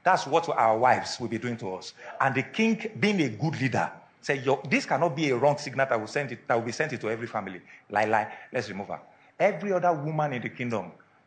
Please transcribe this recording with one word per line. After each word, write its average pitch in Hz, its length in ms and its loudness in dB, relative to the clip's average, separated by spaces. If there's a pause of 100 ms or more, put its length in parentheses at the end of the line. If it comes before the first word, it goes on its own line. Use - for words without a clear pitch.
that's 180 240 4
what 156 220 2
our 113 300 4
wives 117 420 2
will 120 80 -4
be 110 100 -4
doing 120 200 -6
to 92 180 -6
us." - 180 -12 (280)
And 135 120 2
the 131 100 0
king, 220 540 0
being 196 220 2
a 147 80 2
good 120 320 -2
leader, 110 320 0 (300)
said, 139 240 -2
"Your, 131 240 2
this 254 160 2
cannot 156 280 2
be 143 180 0
a 123 40 4
wrong 143 220 4
signal 135 280 -2
that 117 140 2
will 107 80 -4
send 139 240 -4
it, - 160 -12
that 127 80 2
will 117 80 2
be 117 80 -4
sent 151 220 -2
it 113 80 -6
to 110 80 -2
every 113 180 -4
family. 98 340 -8 (280)
Lie, 104 160 4
lie, 107 280 2 (200)
let's 117 160 -4
remove 95 180 -8
her." 85 140 -8 (360)
Every 190 360 2
other 175 180 4
woman 151 420 0
in 120 100 -4
the 120 60 -2
kingdom 110 440 -4 (340)